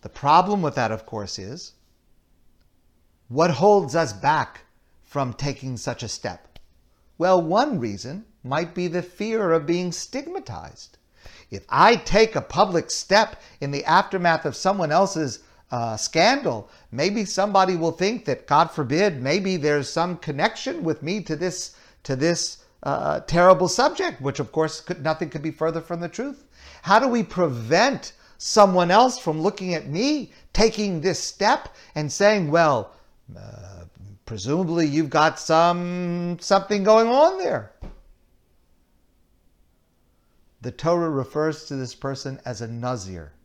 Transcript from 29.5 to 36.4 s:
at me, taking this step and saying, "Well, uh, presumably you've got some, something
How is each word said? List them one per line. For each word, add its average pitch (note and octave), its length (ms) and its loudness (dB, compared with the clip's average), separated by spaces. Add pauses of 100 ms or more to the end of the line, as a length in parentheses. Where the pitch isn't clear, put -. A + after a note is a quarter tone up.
at D#3 140 -6
me, A3+ 440 -2 (220)
taking G#3 480 2
this E3+ 180 -2
step - 500 -2 (260)
and D3+ 160 -4
saying, G3+ 400 2
"Well, D3 400 4 (440)
uh, F#2+ 500 -18 (400)
presumably D#3+ 600 -2
you've D3+ 240 0
got D#3 300 2
some, F3 1000 0
something G3 440 0